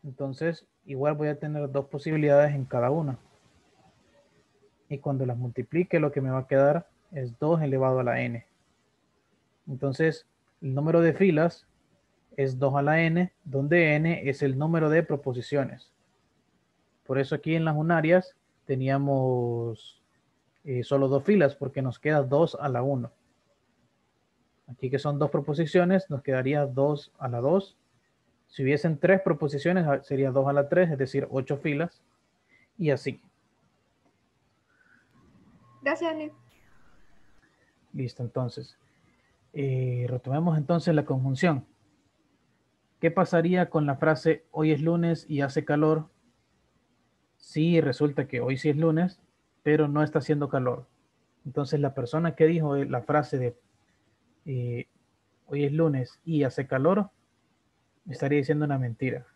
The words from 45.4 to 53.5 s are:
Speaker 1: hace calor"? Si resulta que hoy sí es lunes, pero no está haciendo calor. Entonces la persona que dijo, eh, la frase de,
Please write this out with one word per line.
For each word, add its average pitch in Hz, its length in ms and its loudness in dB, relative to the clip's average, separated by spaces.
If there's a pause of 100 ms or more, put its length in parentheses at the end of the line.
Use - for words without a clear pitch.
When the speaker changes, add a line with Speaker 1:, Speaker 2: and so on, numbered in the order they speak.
Speaker 1:
hace 139 240 -2
calor"? 156 420 2 (1300)
Si 165 440 2
resulta 143 460 0
que 123 140 -6
hoy 127 160 -2
sí 151 140 0
es 143 60 2
lunes, 165 440 0 (420)
pero 151 260 2
no 147 140 0
está 147 180 0
haciendo 143 280 -2
calor. 127 380 -2 (580)
Entonces 143 340 -4
la 143 160 0
persona 156 400 -2
que 156 120 6
dijo, 160 300 2
eh, 139 100 0
la 127 160 -4
frase 147 360 0
de, 123 180 -4 (880)